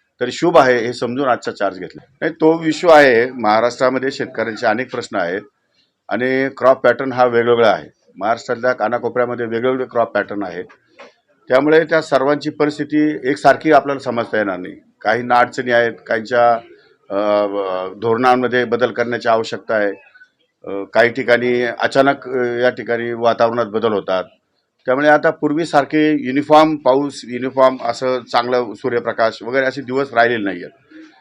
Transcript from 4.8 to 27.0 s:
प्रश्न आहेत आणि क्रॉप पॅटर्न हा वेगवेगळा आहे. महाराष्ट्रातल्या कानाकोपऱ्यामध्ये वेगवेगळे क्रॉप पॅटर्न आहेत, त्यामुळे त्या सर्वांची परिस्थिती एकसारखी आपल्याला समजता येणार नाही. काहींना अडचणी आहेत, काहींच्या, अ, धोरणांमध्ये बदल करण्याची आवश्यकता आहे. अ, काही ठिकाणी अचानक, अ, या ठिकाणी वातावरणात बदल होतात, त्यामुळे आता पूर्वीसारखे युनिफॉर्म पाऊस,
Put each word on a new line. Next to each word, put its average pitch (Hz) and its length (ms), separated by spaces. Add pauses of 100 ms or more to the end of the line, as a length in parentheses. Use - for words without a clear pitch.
प्रश्न 117 240
आहेत 92 260 (680)
आणि 131 480
क्रॉप 127 260
पॅटर्न 127 300
हा 127 120
वेगवेगळा 117 440
आहे. 80 200 (280)
महाराष्ट्रातल्या 117 560
कानाकोपऱ्यामध्ये 120 720
वेगवेगळे 127 400
क्रॉप 120 280
पॅटर्न 101 300
आहेत, 90 220 (840)
त्यामुळे 151 340
त्या 160 180
सर्वांची 143 480
परिस्थिती 147 800
एकसारखी 147 420
आपल्याला 139 280
समजता 117 380
येणार 101 200
नाही. 90 160 (280)
काहींना 120 340
अडचणी 123 360
आहेत, 117 220 (140)
काहींच्या, 117 460 (560)
अ, 104 380 (460)
धोरणांमध्ये 123 720
बदल 117 280
करण्याची 120 360
आवश्यकता 113 480
आहे. 104 160 (760)
अ, 98 160
काही 113 260
ठिकाणी 120 540 (160)
अचानक, 135 500
अ, 127 140 (180)
या 123 80
ठिकाणी 117 440
वातावरणात 117 520
बदल 107 280
होतात, 92 300 (640)
त्यामुळे 139 240
आता 151 200
पूर्वीसारखे 151 1000
युनिफॉर्म 151 480
पाऊस, 139 480